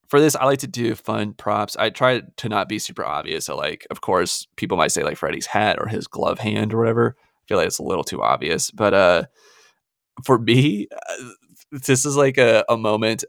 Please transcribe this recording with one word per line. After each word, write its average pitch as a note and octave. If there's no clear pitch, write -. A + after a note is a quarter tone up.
For C#3+
this, D3+
I -
like C#3
to C#3
do A#2
fun G#2+
props. G#2
I A2
try B2+
to -
not G2+
be G#2+
super -
obvious. D2+
So, C#2+
like, D2
of -
course, F2+
people G2
might D2+
say, -
like, D2+
Freddy's -
hat G#2
or -
his A2
glove -
hand G#2+
or A2+
whatever. A#2
I -
feel G2+
like E2
it's -
a -
little E2+
too B1+
obvious. C2+
But, G#2
uh, F2
for B2+
me, B2+
uh, F2+
this C3+
is, C#3+
like, C#3
a, A2+
a A#2
moment A2